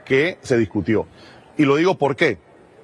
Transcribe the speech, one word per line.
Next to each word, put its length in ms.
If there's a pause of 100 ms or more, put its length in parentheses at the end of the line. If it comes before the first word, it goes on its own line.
que 380
se 140
discutió". 500 (500)
Y 80
lo 120
digo 200
¿por 200
qué? 220 (460)